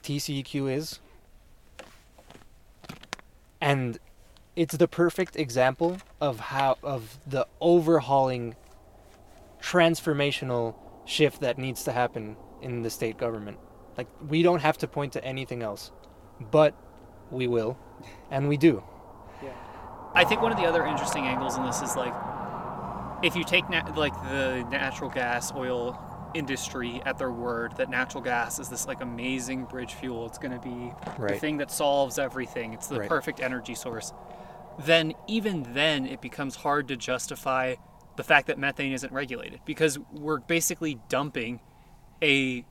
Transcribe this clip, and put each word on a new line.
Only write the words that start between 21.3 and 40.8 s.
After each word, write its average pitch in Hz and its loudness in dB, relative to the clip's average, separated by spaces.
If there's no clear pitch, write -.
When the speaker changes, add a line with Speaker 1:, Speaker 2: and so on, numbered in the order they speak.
Speaker 2:
in 131 -2
this 127 -2
is, 123 -4
like, 123 -2
if 170 4
you 175 0
take 180 2
na-, 165 0
like, 147 2
the 131 0
natural 135 -4
gas, 123 -2
oil 123 -2
industry 127 -4
at 131 -2
their 131 -2
word 117 -4
that 127 -2
natural 127 -2
gas 120 0
is 127 -8
this, 123 -6
like, 131 -6
amazing 127 -4
bridge 123 -8
fuel, 117 -6
it's - -12
gonna 127 -6
be 120 -8
the - -6
Speaker 1:
Right. 101 2
Speaker 2:
thing 101 0
that 143 -2
solves 139 2
everything, 123 -4
it's - -12
the 127 -2
Speaker 1:
Right. 101 -4
Speaker 2:
perfect 151 0
energy 127 -4
source, 113 -8
then 160 4
even 196 -2
then 143 2
it 131 -8
becomes 135 -6
hard 147 2
to 135 -4
justify 131 -2
the - -6
fact 147 6
that 139 -2
methane 139 0
isn't 131 -6
regulated, 131 -8
because 151 2
we're 151 -2
basically 160 0